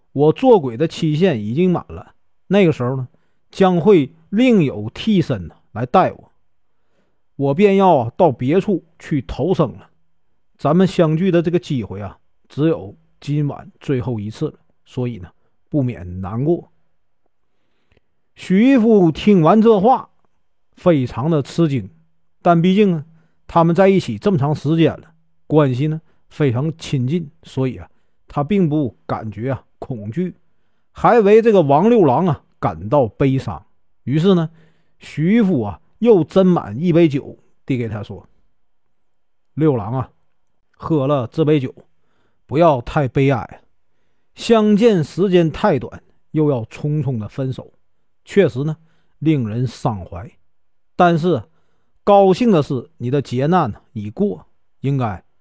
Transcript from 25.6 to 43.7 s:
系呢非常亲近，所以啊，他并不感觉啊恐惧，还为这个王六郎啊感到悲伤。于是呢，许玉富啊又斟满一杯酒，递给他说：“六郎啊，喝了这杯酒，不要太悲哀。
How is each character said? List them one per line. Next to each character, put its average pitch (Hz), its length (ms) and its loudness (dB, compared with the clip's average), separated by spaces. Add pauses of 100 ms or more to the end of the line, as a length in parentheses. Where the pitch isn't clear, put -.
系 143 140 -4
呢 156 120 -6 (280)
非 139 240 -2
常 143 260 -4
亲 127 280 -4
近， 160 240 -4 (120)
所 131 260 -6
以 117 80 -10
啊， 85 120 -18 (380)
他 - 160 -6
并 185 260 0
不 143 280 -4 (100)
感 107 240 -8
觉 123 220 -8
啊 - 120 -10 (140)
恐 107 320 -12
惧， 170 240 -6 (560)
还 220 300 2
为 208 220 6
这 226 100 4
个 190 100 6
王 151 280 4
六 226 140 4
郎 143 220 2
啊 - 180 -4 (140)
感 87 300 -6
到 135 180 2
悲 135 320 -2
伤。 - 260 -10 (400)
于 135 140 -2
是 190 160 4
呢， 165 160 -2 (480)
许 - 240 -10
玉 214 200 2
富 180 200 0
啊 104 180 -8 (180)
又 214 260 4
斟 190 200 2
满 165 360 0
一 175 120 0
杯 170 160 4
酒， - 300 -6 (260)
递 135 140 -4
给 117 100 -6
他 104 140 -10
说 - 260 -18 (1300)
：“六 143 220 0
郎 107 180 -6
啊， 131 160 -6 (640)
喝 143 340 -4
了 135 220 -2
这 160 160 -2
杯 151 160 2
酒， 127 120 -8 (760)
不 127 120 -6
要 156 220 2
太 143 260 -4
悲 135 240 0
哀。 - 320 -6 (720)